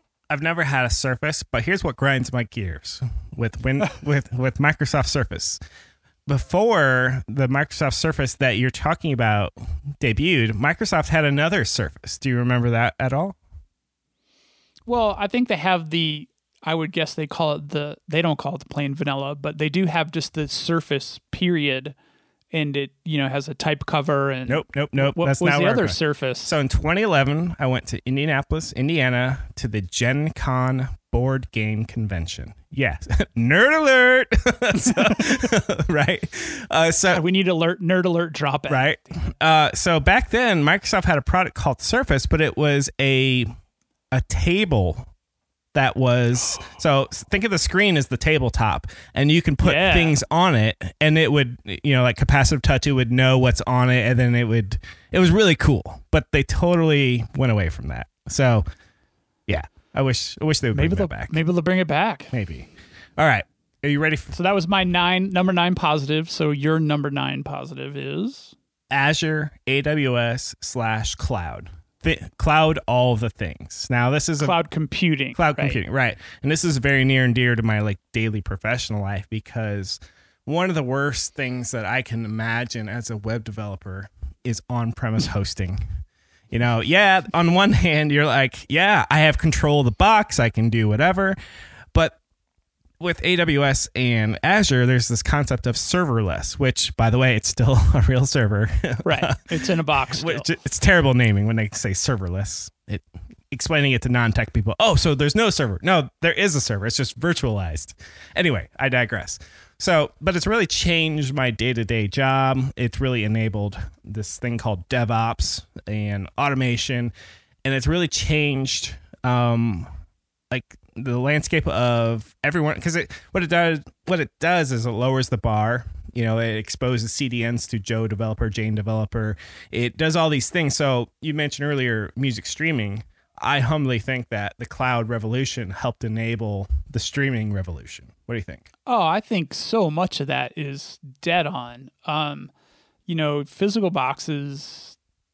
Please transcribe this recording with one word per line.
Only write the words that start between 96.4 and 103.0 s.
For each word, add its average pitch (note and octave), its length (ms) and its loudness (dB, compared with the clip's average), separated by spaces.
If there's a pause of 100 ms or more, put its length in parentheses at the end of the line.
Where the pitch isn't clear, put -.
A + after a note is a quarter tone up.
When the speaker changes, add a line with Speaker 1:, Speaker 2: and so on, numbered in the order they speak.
Speaker 1:
which, - 420 -2
by A2+ 140 2
the B2 80 2
way, C3 180 4
it's - 120 -2
still B2 240 2
<laughs> - 220 6
a C3 140 4
real C3 180 4
server. A2 440 2 (340)
Speaker 2:
Right. C#3+ 300 2 (160)
It's D3+ 180 -2
in E3+ 120 2
a - 20 -2
box C#3 420 0
Speaker 1:
<laughs> - 0 -
Which, E3 140 -2
Speaker 2:
still. - 260 -2
Speaker 1:
it's - 140 -2
terrible D#3+ 340 6
naming G#2+ 340 4
when A2+ 100 0
they G#2+ 180 0
say - 160 -4
serverless. F#2+ 800 -4 (180)
It, G2+ 140 -6 (480)